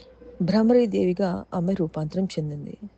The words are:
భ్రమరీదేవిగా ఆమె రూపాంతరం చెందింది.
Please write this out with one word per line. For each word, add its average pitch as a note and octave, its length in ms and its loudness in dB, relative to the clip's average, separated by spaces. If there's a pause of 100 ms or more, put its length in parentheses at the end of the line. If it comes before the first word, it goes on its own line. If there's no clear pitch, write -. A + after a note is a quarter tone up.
(420)
భ్రమరీదేవిగా G3 1000 2 (100)
ఆమె F#3 200 0
రూపాంతరం D#3+ 500 -2
చెందింది. D3 520 -8 (220)